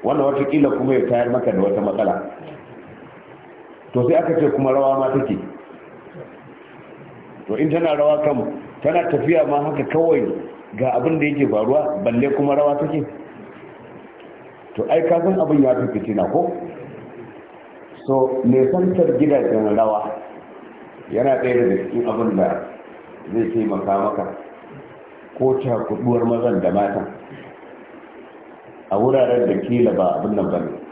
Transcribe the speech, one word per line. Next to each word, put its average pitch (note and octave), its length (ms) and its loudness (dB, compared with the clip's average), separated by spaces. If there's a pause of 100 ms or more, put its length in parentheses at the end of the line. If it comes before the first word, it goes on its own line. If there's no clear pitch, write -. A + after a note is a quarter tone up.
Wannan C#3 220 2
watakila C#3 520 2
kuma B2+ 160 2
ya B2 160 2
tayar A#2+ 220 2
maka A2 200 0
da F#2+ 100 0
wata G2+ 200 2
matsala. G2+ 340 0 (1800)
To, B2 140 2
sai E3 80 4
aka E3 240 2
ce D3 120 4
kuma C3 200 2
rawa C3+ 280 2
ma C3+ 80 0 (120)
take. G2+ 180 -2 (2000)
To, G#2 80 -4
in D#3 140 0
tana E3 260 2
rawa D3 280 2
kam, C#3+ 380 -2 (200)
tana E3 300 2
tafiya D3+ 360 2
ma C#3+ 160 0
haka C#3+ 280 -2
kawai D#3+ 320 4 (540)
ga C3 180 0
abin D3+ 240 0
da D3 60 2
yake C#3+ 240 2
faruwa, C3+ 540 0
balle A#2+ 320 2
kuma C#3+ 200 2
rawa D3 240 2
take. D3+ 240 -2 (1700)
To, - 160 -4
ai E3 160 2
ka E3+ 140 2
san F#3 180 0
abin D3+ 240 4
ya B2+ 120 4
fi B2 240 -2
fitina G2 320 -2
ko? - 200 2 (1500)
So, C3 400 2
nesantar C3 720 4
gidajen A#2+ 580 2
rawa G#2+ 360 2 (1000)
yana B2+ 320 2
ɗaya B2 140 2
daga A#2+ 280 4
cikin A#2 240 -2
abin A2+ 280 0
da - 260 0 (720)
zai A2+ 160 0
taimaka G2+ 480 0
maka, G2+ 280 -2 (1120)
ko C3 200 2
cakuɗuwar A#2+ 680 0
mazan A#2 360 0
da F2+ 100 2
matan G2+ 360 0 (1800)
a G2 60 -2
wuraren B2 500 2
da - 80 0 (120)
kila A#2+ 260 2
ba F#2 120 2 (160)
abin G#2 140 -2
nan F#2 160 0
ba F2 80 -2
ne. D#2 120 -6 (200)